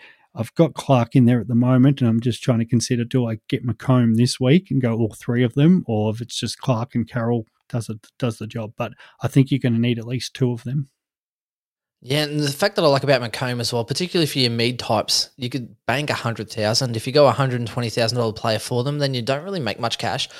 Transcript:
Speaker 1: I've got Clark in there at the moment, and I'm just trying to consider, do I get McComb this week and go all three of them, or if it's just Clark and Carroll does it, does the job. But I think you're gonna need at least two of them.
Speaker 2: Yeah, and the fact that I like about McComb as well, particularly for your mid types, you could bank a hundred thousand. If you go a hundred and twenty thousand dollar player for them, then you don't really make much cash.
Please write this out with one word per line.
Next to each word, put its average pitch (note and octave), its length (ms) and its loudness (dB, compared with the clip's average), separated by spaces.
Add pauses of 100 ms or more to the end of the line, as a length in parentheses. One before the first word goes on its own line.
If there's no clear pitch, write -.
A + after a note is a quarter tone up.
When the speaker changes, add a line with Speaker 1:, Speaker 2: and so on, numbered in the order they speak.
(380)
Speaker 1:
I've A2+ 180 -6
got E3 200 4
Clark B2 400 2
in B2+ 100 8
there B2 160 4
at G2 60 -8
the A#2+ 80 -2
moment, B2+ 440 4
and A#2+ 100 2
I'm A2+ 120 2
just A#2+ 220 -4
trying A#2+ 160 2
to A2+ 60 0
consider, A#2+ 380 0
do A#2+ 240 0
I A2+ 120 -6 (100)
get B2+ 160 -4
McComb A#2+ 500 2
this B2 240 2
week D3 300 4
and C3+ 120 0
go A2+ 160 0
all A2 220 -2
three B2 240 0
of A#2+ 120 0
them, E3 320 4
or G#2+ 260 0
if A#2 80 -8
it's - 180 -10
just - 200 -8
Clark A#2 360 -2
and A2+ 140 -2
Carroll A#2 380 -4 (220)
does A#2+ 200 -6
it, A2 180 -14 (120)
does A#2+ 180 -4
the A2+ 100 -12
job. A2 300 -12
But A#2 160 -8 (280)
I C3+ 60 -2
think C3+ 240 4
you're C#3 80 0
gonna A#2 200 0
need A#2 200 0
at A2+ 60 -12
least A#2+ 300 -8
two B2 160 0
of A#2 120 -10
them. C3+ 260 -6 (1120)
Speaker 2:
Yeah, C#3 240 -2
and D3 140 -4
the C#3+ 120 0
fact G3+ 240 -2
that F#3 80 2
I D#3 60 6
like C3+ 140 4
about C3+ 200 4
McComb B2 360 -4
as A2+ 140 -4
well, A#2 100 0
particularly E3+ 440 -2
for C#3 100 -8
your B2 140 2
mid A#2 260 0
types, - 580 -2
you B2 140 -6
could B2 260 -8 (120)
bank C3+ 240 -2
a - 20 -2
hundred A2+ 380 -6
thousand. A2+ 440 -2
If A2 120 -6
you B2+ 60 -2
go C#3+ 140 8
a A#2+ 40 4
hundred B2+ 280 0
and A#2+ 80 -4
twenty A#2+ 220 -4
thousand A#2 300 0
dollar A2+ 140 -2
player A2 260 -2
for B2 240 -2
them, D3 160 -4
then C#3 160 -2
you A#2+ 80 -4
don't C#3 200 -4
really F#3+ 160 -8
make A2 200 -4
much A#2 180 -4
cash. - 320 -4 (100)